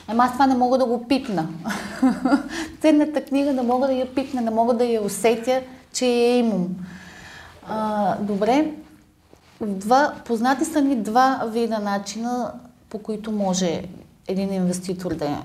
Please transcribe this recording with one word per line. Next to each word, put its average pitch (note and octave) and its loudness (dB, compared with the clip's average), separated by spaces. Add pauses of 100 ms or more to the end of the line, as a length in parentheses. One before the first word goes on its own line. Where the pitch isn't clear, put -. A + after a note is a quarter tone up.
„Ама A#3 2
аз A#3+ 2
това C#4 4
не C4+ 4
мога B3 4
да C4 2
го A#3 -2
пипна.“ G3+ 0 (640)
<laughs> D#4 -2
Ценната D4+ 4
книга C#4 0
не C4 0
мога B3+ 2
да C4 0
я B3+ -2
пипна, C4 -2
не A3+ 0
мога A#3 4
да A#3 2
я A3+ 2
усетя, A#3 2 (320)
че B3+ -2
я A#3+ 4
имам. G3+ 2 (1000)
А, G#3+ -2
добре. A3 2 (880)
Два, A3 2 (120)
познати B3+ 0
са D4+ 0
ми C#4 2
два A#3 2
вида A3+ -2
начина, G#3+ -4 (380)
по G#3+ -10
които G#3+ -8
може F#3 0 (440)
един F#3+ -2
инвеститор F3+ -4
да, D3 -4